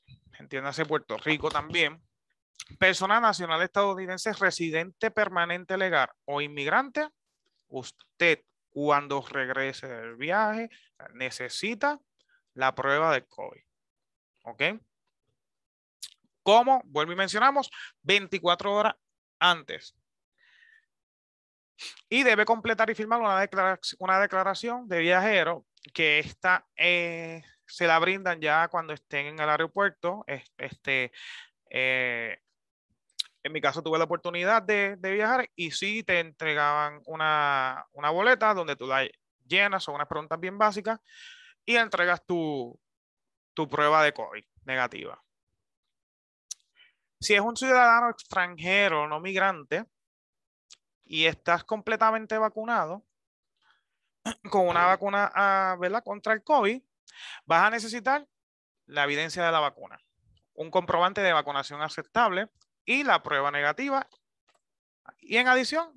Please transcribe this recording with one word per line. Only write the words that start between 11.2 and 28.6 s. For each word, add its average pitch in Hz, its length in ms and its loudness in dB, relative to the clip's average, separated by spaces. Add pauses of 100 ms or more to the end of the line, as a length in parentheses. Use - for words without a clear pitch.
la 131 200 0
prueba 143 380 0
del 127 140 -2
covid. - 360 -16 (840)
¿Ok? 117 180 -10 (1800)
Como, 240 400 6
vuelvo 151 280 -2
y 180 40 -8
mencionamos, 220 540 2 (320)
veinticuatro 185 720 0
horas 208 220 2 (460)
antes. 165 560 -2 (2000)
Y 254 140 2
debe 214 220 6
completar 220 440 0
y 226 60 -2
firmar 220 260 -2
una 196 200 2
declara-, 190 400 0 (180)
una 190 220 2
declaración 202 640 -2
de 180 140 0
viajero 175 640 2 (260)
que 156 280 2
esta, 180 560 0
eh, 170 640 -2 (240)
se - 200 -2
la 165 120 6
brindan 185 420 0
ya 156 280 2